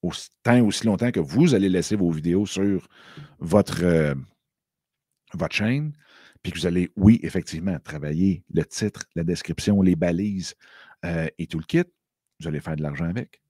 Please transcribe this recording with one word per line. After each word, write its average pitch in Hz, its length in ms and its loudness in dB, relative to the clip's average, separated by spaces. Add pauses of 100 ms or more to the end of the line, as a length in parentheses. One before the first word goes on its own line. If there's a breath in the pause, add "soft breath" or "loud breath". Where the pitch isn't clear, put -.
Aussi, - 280 -8 (140)
tant 120 180 6
aussi 104 240 0
longtemps 113 260 0
que 104 100 -2
vous 110 340 4
allez 98 140 4
laisser 90 260 0
vos 90 160 2
vidéos 85 340 0
sur 95 420 -2 (520 loud breath)
votre, 85 440 2
euh, 82 300 2 (1200)
votre 85 220 -6
chaîne, 139 380 -2 (500 soft breath)
puis - 80 -6
que - 80 -10
vous 90 80 -2
allez, 87 300 0
oui, 107 260 8
effectivement, 85 560 -6
travailler 78 640 -2 (100)
le 80 120 0
titre, - 400 -8 (100)
la 85 80 -4
description, 90 580 0
les 92 140 4
balises, 90 600 -2 (500 loud breath)
euh, 82 220 -4 (100)
et 85 100 -6
tout 80 120 -6
le 80 60 -12
kit, 170 180 0 (560)
vous - 80 -10
allez 76 120 -4
faire 80 160 -8
de 76 60 -6
l'argent 76 240 -6
avec. 92 440 -8